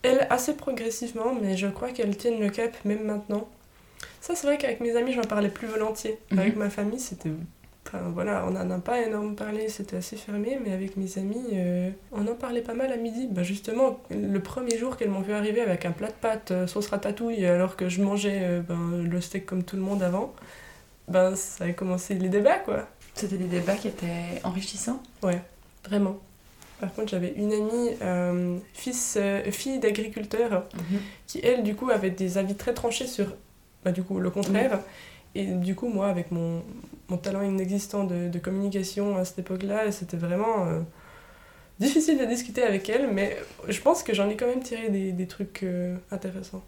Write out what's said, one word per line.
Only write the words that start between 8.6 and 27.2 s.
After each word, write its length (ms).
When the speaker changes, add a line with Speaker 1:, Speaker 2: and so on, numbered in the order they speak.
Speaker 1:
a 100
pas 220
énormément 320
parlé, 360
c'était 280
assez 200
fermé, 460
mais 100
avec 240
mes 200
amis, 260
euh, 360
on 160
en 80
parlait 260
pas 120
mal 180
à 60
midi. 340
Bah, 120
justement, 560
le 280
premier 380
jour 200
qu'elles 120
m'ont 120
vu 120
arriver 280
avec 240
un 60
plat 180
de 40
pâtes, 380
euh, 160
sauce 220
ratatouille, 560
alors 300
que 140
je 140
mangeais, 400
euh, 180
ben, 480
le 120
steak 240
comme 180
tout 140
le 40
monde 220
avant, 300
ben, 280
ça 300
a 60
commencé 440
les 140
débats, 300
quoi. 280
Speaker 2:
C'était 220
des 100
débats 280
qui 120
étaient 560
enrichissants ? 580
Speaker 1:
Ouais, 200
vraiment. 320
Par 140
contre, 160
j'avais 280